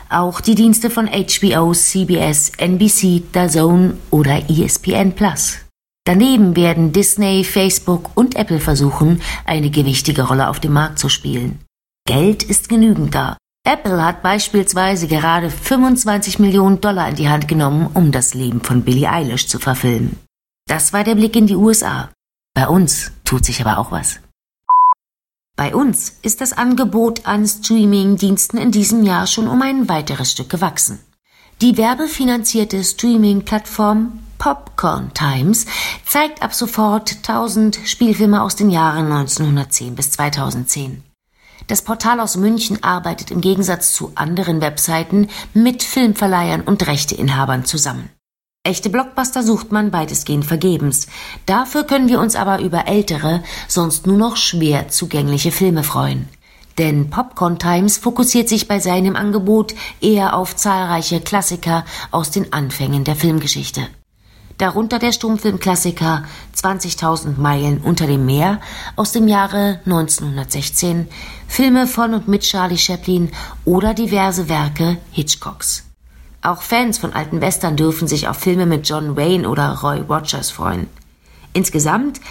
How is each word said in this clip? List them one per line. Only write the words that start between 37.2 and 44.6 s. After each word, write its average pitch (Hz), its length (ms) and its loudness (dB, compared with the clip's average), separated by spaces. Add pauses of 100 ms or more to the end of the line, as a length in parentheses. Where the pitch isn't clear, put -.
tausend 220 640 0
Spielfilme 208 540 2
aus 196 140 -2
den 208 160 2
Jahren 160 380 2
neunzehnhundertzehn 139 880 -2
bis 139 160 -4
zweitausendzehn. 135 920 -4 (640)
Das 208 160 -4
Portal 226 380 0
aus 202 160 -4
München 214 480 0
arbeitet 175 480 -4
im 175 80 -2
Gegensatz 185 520 0
zu 151 220 -6
anderen 170 460 -2